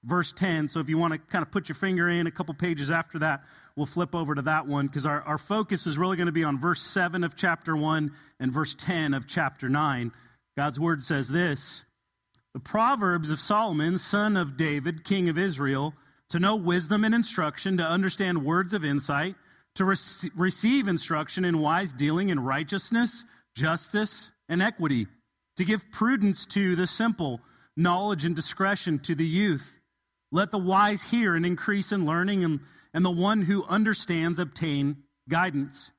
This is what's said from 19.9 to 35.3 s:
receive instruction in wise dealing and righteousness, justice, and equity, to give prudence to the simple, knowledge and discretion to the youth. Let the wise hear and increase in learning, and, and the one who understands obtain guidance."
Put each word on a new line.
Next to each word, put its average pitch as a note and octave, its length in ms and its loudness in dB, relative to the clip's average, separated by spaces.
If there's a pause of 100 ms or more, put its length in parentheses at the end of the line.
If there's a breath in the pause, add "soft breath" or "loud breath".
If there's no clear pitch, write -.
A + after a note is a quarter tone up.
receive G3+ 520 2
instruction E3 580 -2
in E3 140 2
wise D#3+ 340 0
dealing D#3 380 0
and C#3 120 0
righteousness, F3+ 800 0 (320 soft breath)
justice, E3 760 -2 (180)
and E3+ 100 0
equity, D#3 480 0 (500)
to F#3 80 0
give G#3+ 260 -2
prudence G#3+ 560 2
to F#3+ 280 2
the F3 120 0
simple, E3+ 520 -2 (360 soft breath)
knowledge F3 500 0
and E3+ 100 0
discretion F#3+ 600 0
to E3 160 -4
the D#3 120 0
youth. E3 540 0 (520)
Let F#3+ 200 0
the G#3+ 60 -2
wise F#3+ 460 4
hear A3 320 2
and E3 100 2
increase F#3+ 460 0
in G3 140 0
learning, F3+ 380 2
and, D#3 160 2 (320 loud breath)
and F3 140 0
the F3+ 60 2
one G3 320 2
who G3 200 2
understands F3 760 0
obtain C#3+ 640 -2 (260)
guidance." D3 680 -2